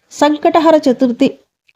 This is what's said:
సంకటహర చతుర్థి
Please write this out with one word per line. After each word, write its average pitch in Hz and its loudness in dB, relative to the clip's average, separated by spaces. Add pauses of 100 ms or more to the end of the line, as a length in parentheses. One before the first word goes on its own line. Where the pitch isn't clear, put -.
సంకటహర 311 0 (100)
చతుర్థి 247 0 (480)